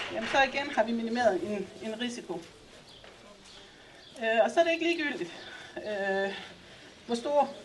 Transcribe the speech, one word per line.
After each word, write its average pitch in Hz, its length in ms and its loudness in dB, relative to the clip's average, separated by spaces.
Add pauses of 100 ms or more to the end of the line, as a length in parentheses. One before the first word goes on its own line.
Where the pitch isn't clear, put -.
(120)
jamen, 226 160 -4
så 277 140 4
igen 277 280 0
har 220 140 2
vi 233 80 0
minimeret 226 500 2
en, 202 260 -4 (140)
en 220 180 -6
risiko. 190 400 -6 (1800)
Øh, 226 220 4
og 240 60 4
så 339 100 6
er 339 40 6
det 330 80 4
ikke 330 120 0
ligegyldigt, 285 460 0 (460)
øh, 196 580 0 (720)
hvor 233 80 0
stor, 285 340 2 (160)